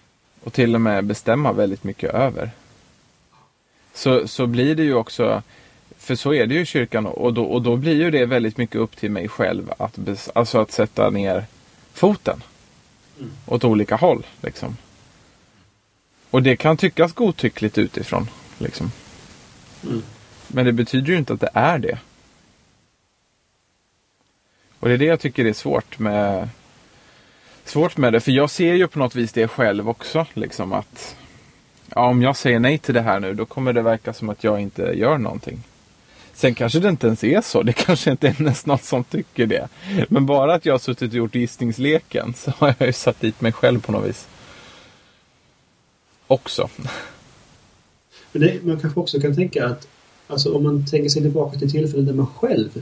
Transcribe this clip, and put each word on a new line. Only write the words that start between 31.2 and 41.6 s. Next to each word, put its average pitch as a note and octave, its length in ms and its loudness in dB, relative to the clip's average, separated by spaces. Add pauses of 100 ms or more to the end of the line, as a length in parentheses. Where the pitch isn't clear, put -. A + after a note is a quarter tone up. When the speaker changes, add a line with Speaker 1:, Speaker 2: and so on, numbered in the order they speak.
Speaker 1:
ja, B2 120 4
om B2 140 4
jag C3 140 4
säger A#2+ 240 2
nej C3+ 180 2
till - 160 -4
det A#2 80 4
här G#2 180 0
nu, G2 140 -4
då A2 120 -4
kommer B2+ 280 -2
det A#2 80 2
verka A2+ 320 0
som A2 160 -8
att G#2 140 -8
jag G#2+ 160 2
inte G2 220 -6
gör F#2 360 0
någonting. - 460 -8 (720)
Sen B2+ 220 2
kanske B2 240 0
det G3 100 4
inte C#3+ 180 2
ens A2+ 160 0
är C#3 180 4
så. - 220 0
Det A#2+ 100 4
kanske - 380 2
inte C3+ 160 2
är C3 140 0
ens C#3+ 240 0
någon C#3 140 2
som B2+ 240 -2
tycker - 420 -2
det. G#2+ 220 -2 (420)
Men C3+ 160 4
bara C#3+ 280 4
att F3 120 0
jag D3 80 4
har B2+ 60 2
suttit B2 300 -4
och A#2 80 -4
gjort A#2 180 -2
gissningsleken, B2 1000 -2